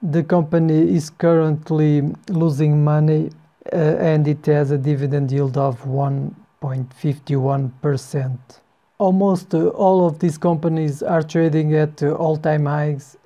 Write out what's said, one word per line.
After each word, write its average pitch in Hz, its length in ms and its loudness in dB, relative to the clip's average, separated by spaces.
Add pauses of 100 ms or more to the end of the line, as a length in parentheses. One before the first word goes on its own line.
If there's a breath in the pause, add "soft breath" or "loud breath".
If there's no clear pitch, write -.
the 165 220 0
company 165 720 2
is 151 140 -2
currently 156 1040 2 (160)
losing 151 540 2
money, 156 480 2 (420)
uh, - 20 -2
and 156 520 2
it 151 180 -2
has 147 260 2
a 147 60 0
dividend 139 540 -2
yield 139 260 -2
of 135 300 -2
one 139 480 -4 (240)
point 131 340 -8
five 147 360 -4
one 135 420 -2 (100)
percent. 135 760 -6 (400)
Almost, 190 560 0
uh, 165 140 0
all 185 360 2
of 160 140 -2
these 165 180 -2
companies 160 640 -2
are 165 220 0
trading 156 500 0
at, 151 300 0
uh, 147 100 0
all-time 156 520 -2
highs, 147 600 -4